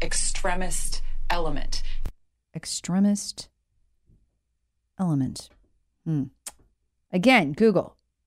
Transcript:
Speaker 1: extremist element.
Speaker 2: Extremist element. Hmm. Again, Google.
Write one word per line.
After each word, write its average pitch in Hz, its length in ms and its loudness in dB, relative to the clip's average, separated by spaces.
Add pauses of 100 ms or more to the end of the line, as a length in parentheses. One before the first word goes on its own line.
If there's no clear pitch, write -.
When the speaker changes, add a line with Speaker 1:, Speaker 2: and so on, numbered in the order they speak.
Speaker 1:
extremist - 1000 0 (280)
element. 160 520 0 (720)
Speaker 2:
Extremist - 960 -2 (1500)
element. 147 500 -2 (540)
Hmm. 151 200 -2 (840)
Again, 185 440 4
Google. 208 420 2 (320)